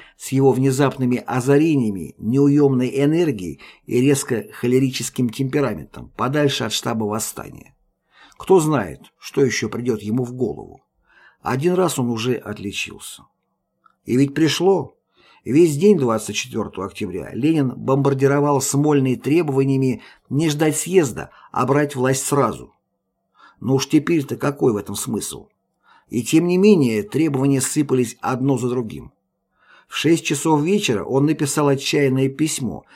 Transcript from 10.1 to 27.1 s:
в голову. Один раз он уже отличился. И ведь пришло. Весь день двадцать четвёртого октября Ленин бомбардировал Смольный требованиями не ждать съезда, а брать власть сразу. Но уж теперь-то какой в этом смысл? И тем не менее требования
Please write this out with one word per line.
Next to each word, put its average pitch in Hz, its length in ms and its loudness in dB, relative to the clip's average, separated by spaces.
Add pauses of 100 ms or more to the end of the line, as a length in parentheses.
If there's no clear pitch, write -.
в 123 80 -12
голову. 123 500 -8 (580)
Один 143 320 0
раз 180 240 0
он 120 120 -2
уже 117 260 -2
отличился. - 880 -10 (840)
И 120 120 0
ведь 139 180 0
пришло. 165 600 0 (480)
Весь 151 320 4
день 190 220 6
двадцать 113 380 -2
четвёртого 107 500 -8
октября 90 480 -10
Ленин 139 420 0
бомбардировал 139 880 2
Смольный 143 540 2
требованиями 135 880 0 (260)
не 151 200 0
ждать 147 280 0
съезда, 170 540 0 (200)
а 123 140 -2
брать 143 300 0
власть 131 280 0
сразу. 104 520 -2 (840)
Но 131 160 0
уж 135 120 0
теперь-то 143 500 0
какой 143 360 0
в 101 40 -2
этом 101 180 -8
смысл? - 520 -8 (600)
И 120 140 -4
тем 160 240 2
не 180 100 2
менее 147 460 4
требования 139 580 0